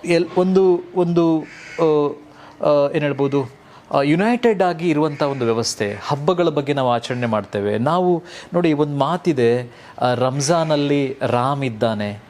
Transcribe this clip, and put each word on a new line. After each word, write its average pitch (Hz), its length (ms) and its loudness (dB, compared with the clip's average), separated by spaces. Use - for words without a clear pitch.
ಎಲ್-, 170 320 0
ಒಂದು, 185 440 4
ಒಂದು, 170 460 2
ಆ, - 440 -6
ಆ, 143 260 4
ಏನು 160 80 0
ಹೇಳ್ಬೋದು, 139 500 -2
ಆ, 139 80 2
ಯುನೈಟೆಡ್ 202 640 2
ಆಗಿ 170 280 0
ಇರುವಂಥ 151 320 0
ಒಂದು 139 220 -2
ವ್ಯವಸ್ಥೆ. 110 520 -2
ಹಬ್ಬಗಳ 160 420 2
ಬಗ್ಗೆ 147 240 -2
ನಾವು 131 200 0
ಆಚರಣೆ 123 340 -2
ಮಾಡ್ತೇವೆ. 104 520 -2
ನಾವು 170 440 2
ನೋಡಿ, 175 180 2
ಒಂದು 147 240 0
ಮಾತಿದೆ, 127 760 0
ಆ, 127 140 0
ರಂಜಾನಲ್ಲಿ 143 1040 0
ರಾಮ್ 127 440 -2
ಇದ್ದಾನೆ 107 640 -4